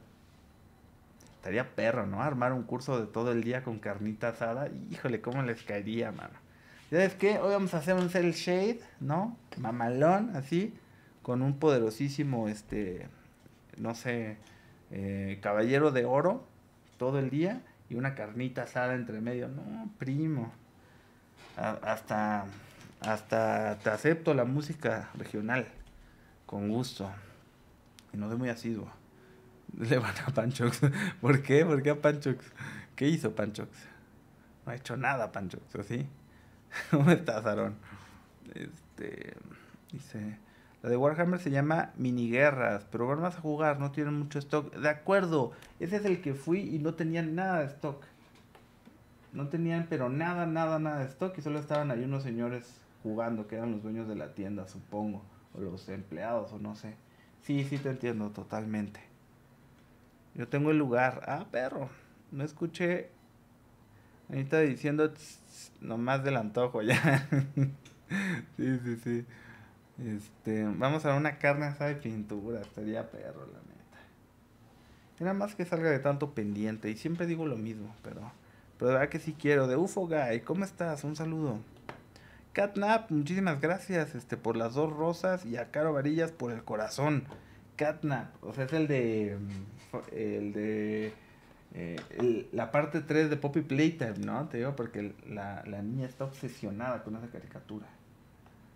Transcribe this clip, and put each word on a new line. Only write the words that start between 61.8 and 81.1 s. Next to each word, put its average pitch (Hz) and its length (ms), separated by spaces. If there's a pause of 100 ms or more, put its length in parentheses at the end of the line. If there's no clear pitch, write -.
no 139 120
escuché. 170 640 (1200)
Ahí 139 100
está 139 200
diciendo, 151 520
"Tss, - 280
tss", - 320 (100)
nomás 131 420
del 135 140
antojo 113 440
ya. 135 480
<laughs> 147 80 (1200)
Sí, 127 280
sí, 120 200
sí. 117 220 (720)
Este, 107 640
vamos 127 420
a 147 40
ver 139 80
una 147 220
carne 147 260
asada 143 240
de 147 60
pintura, 110 680
estaría 110 480
perro, - 380
la 57 120
neta. - 400 (1200)
Y 170 40
nada 185 100
más 202 220
que 180 100
salga 165 240
de 143 80
tanto 143 380
pendiente, 107 560
y 110 60
siempre 170 280
digo 165 220
lo 123 100
mismo, 107 460
pero, 110 280 (460)
pero 123 120
de 131 40
verdad 139 160
que 165 80
sí 156 200
quiero. 143 300
De 127 80
ufo 185 320
Guy, 127 340
¿cómo 185 240
estás? 160 380
Un 147 120